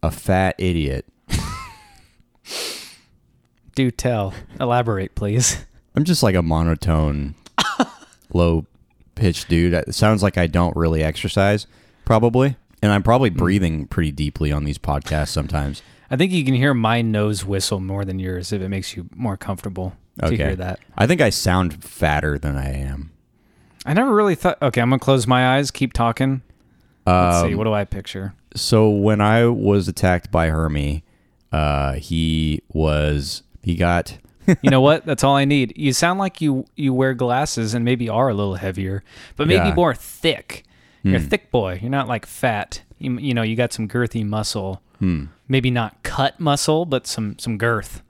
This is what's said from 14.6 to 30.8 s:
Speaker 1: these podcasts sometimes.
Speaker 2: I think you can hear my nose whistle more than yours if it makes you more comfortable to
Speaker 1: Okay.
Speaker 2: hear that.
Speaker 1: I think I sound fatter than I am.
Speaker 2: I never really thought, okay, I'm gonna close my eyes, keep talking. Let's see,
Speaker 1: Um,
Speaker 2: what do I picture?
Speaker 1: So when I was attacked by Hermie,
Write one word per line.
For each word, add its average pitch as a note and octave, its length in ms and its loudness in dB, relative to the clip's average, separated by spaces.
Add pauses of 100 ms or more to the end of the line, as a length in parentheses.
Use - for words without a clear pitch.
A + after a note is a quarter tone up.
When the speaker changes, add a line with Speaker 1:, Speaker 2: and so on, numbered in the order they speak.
Speaker 1:
these C#2+ 140 -4
podcasts D2 500 -4
sometimes. C#2+ 540 -4 (280)
Speaker 2:
I B2+ 60 -2
think F3+ 160 0
you E3 120 0
can C3 100 2
hear C#3 200 2
my A#2 280 0
nose G#2 420 0
whistle G2 360 -2
more F#2+ 240 -6
than F#2+ 140 -6
yours F#2 340 -6
if G2+ 100 -2
it F#2 60 -6
makes F#2+ 280 -6
you F2 180 -12
more G#2 220 -4
comfortable F#2 600 -8 (240)
to - 60 -2
Speaker 1:
Okay. E2 100 2
Speaker 2:
hear D2 200 0
that. F2+ 220 -8 (180)
Speaker 1:
I G#2 100 2
think E3 140 2
I A#2 100 4
sound F2+ 520 0
fatter D2+ 560 -2
than C#2+ 180 -4
I C2+ 140 -4
am. C2+ 400 -8 (760)
Speaker 2:
I D3+ 80 -2
never A#3 200 0
really G#3 220 2
thought, - 260 -2
okay, B2+ 180 0
I'm A#2+ 100 2
gonna C3 100 2
close C3+ 260 2
my B2+ 300 4
eyes, C#3+ 140 0
keep - 220 -4
talking. C3 500 0 (640)
Let's F2+ 360 4
see, D#2+ 100 0
Speaker 1:
Um, E2+ 60 -2
Speaker 2:
what G#2+ 60 -2
do A2 80 0
I G#2 120 0
picture? F#2+ 500 -10 (200)
Speaker 1:
So A2 340 4
when G#2 320 2
I A2 260 4
was G2+ 420 2
attacked F2+ 420 0
by E2 180 2
Hermie, D2+ 540 -2 (500)